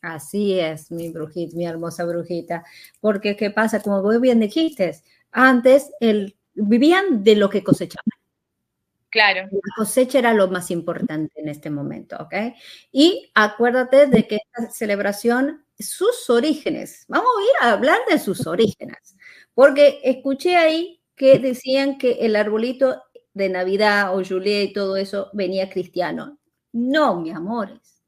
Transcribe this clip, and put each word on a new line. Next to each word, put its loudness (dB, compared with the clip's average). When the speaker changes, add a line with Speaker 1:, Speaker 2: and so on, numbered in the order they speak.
Speaker 1:
Así -4
es, -6
mi -10
brujita, -10
mi -4
hermosa -8
brujita, -6
porque -2
¿qué -2
pasa? -2
Como -2
vos 2
bien 4
dijiste, -2
antes 4
el, 0
vivían 2
de 8
lo 2
que -4
cosechaban. -2
Speaker 2:
Claro. 0
Speaker 1:
La -4
cosecha 0
era 2
lo 4
más -6
importante -6
en -10
este -12
momento, -10
¿ok? -14
Y 2
acuérdate 4
de 4
que -4
esta -10
celebración, -4
sus -4
orígenes, -2
vamos 0
a -2
ir 2
a 4
hablar 2
de 2
sus -6
orígenes, -4
porque 6
escuché -2
ahí 0
que 6
decían -2
que 0
el 2
arbolito -2
de -2
Navidad 0
o -2
Juliet -2
y -20
todo -4
eso -6
venía -4
cristiano. -8
No, 0
mis -8
amores. -10